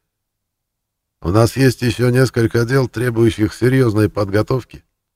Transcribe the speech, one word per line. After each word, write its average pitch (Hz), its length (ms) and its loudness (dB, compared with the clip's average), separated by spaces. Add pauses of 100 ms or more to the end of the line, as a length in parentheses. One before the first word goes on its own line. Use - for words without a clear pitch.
(1200)
У 82 60 -4
нас 110 260 2
есть 131 260 2
еще 123 280 0
несколько 120 540 0
дел, 131 240 0
требующих 113 680 0
серьезной 117 560 2
подготовки, 104 760 -4 (320)